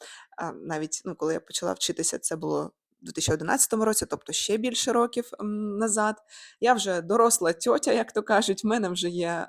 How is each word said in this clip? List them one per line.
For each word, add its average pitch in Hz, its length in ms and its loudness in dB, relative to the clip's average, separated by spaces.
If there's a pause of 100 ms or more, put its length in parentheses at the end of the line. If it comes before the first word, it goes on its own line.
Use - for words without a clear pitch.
(420)
Е, 165 100 -6
навіть, 156 520 -6
ну, 180 120 -8
коли 160 160 -2
я 165 80 -2
почала - 320 -4
вчитися, - 460 -2
це - 180 -4
було 156 360 -4 (300)
в - 20 -20
дві - 80 -14
тисячі - 200 -2
одинадцятому 214 520 0
році, 214 220 0
тобто - 260 -8
ще - 240 -2
більше 233 360 0
років, 240 380 0 (100)
м, 208 380 -4
назад. 214 440 0 (380)
Я 247 140 6
вже 185 280 0
доросла 208 500 4
тьотя, - 400 2
як 233 200 0
то 208 100 -2
кажуть, 208 420 2
в - 20 2
мене 214 220 2
вже 180 200 -2
є, 170 400 -2